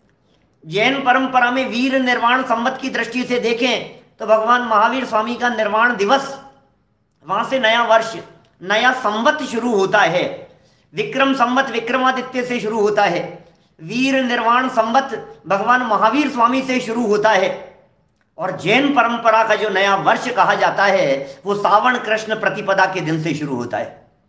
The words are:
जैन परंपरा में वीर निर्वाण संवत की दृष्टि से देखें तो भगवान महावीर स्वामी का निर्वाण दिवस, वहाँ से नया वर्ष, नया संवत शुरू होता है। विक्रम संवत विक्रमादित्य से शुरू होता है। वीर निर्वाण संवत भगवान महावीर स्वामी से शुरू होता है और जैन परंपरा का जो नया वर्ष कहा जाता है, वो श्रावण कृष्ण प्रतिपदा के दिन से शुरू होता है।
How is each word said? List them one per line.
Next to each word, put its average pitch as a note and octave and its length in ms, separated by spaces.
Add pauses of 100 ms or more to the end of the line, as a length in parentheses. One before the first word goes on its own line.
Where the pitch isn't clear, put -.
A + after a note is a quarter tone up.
(640)
जैन A3 400
परंपरा B3+ 460
में B3+ 160
वीर B3+ 340
निर्वाण B3 420
संवत A#3+ 380
की C4 100
दृष्टि A3+ 340
से B3 160
देखें A#3 800
तो A3 80
भगवान A3 360
महावीर A#3 420
स्वामी A3+ 300
का A#3+ 140
निर्वाण A3 480
दिवस, A#3+ 380 (920)
वहाँ G3+ 180
से C4+ 140
नया A#3 240
वर्ष, A3+ 320 (480)
नया A3 320
संवत A3+ 480
शुरू A#3+ 340
होता F#3+ 240
है। E3+ 240 (680)
विक्रम C4 420
संवत B3 360
विक्रमादित्य B3 720
से A#3+ 160
शुरू G#3+ 200
होता G#3 240
है। F3 180 (580)
वीर C4 420
निर्वाण A#3+ 480
संवत A#3 420 (340)
भगवान A3 360
महावीर A3+ 480
स्वामी A#3+ 320
से B3+ 180
शुरू A#3 260
होता G#3 260
है F#3 160 (880)
और F3+ 200
जैन B3 360
परंपरा A#3 500
का G#3+ 120
जो G#3+ 140
नया G3 280
वर्ष G#3 320
कहा F#3+ 260
जाता F#3 300
है, D3+ 580
वो G3 100
श्रावण A3 440
कृष्ण G#3+ 420
प्रतिपदा F#3+ 460
के F#3 140
दिन D#3 220
से D#3 120
शुरू C#3 220
होता A2 220
है। A#2 80 (420)